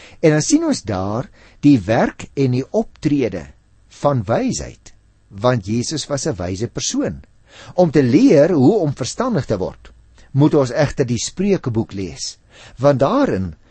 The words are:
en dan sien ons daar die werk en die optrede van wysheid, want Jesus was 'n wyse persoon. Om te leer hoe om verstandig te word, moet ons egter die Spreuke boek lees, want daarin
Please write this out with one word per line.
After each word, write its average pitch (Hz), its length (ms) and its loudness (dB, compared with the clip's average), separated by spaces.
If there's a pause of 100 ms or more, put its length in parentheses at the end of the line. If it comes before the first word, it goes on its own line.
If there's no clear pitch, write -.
(220)
en 160 100 4
dan 151 100 2
sien 320 240 0
ons 294 180 -2
daar 101 460 -4 (320)
die 143 240 6
werk 127 480 -2
en 135 180 0
die 123 200 -2
optrede 135 760 -2 (560)
van 139 240 0
wysheid, 110 680 -4 (360)
want 104 380 -2
Jesus 120 420 -4
was 139 180 -6
'n 131 80 -4
wyse 92 320 -6
persoon. 196 540 -6 (520)
Om 175 180 2
te 147 120 4
leer 160 480 6
hoe 165 280 4
om 143 140 -2
verstandig 202 520 -4
te 107 120 -2
word, - 340 -8 (400)
moet 143 220 2
ons 135 180 2
egter 143 340 0
die 117 160 -4
Spreuke 185 500 -2
boek 107 220 -4
lees, 98 440 -10 (400)
want 135 220 2
daarin 135 540 0 (180)